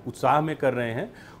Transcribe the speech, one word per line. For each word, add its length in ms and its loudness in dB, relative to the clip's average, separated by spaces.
उत्साह 340 2
में 140 -2
कर 180 2
रहे 180 -2
हैं। 220 -6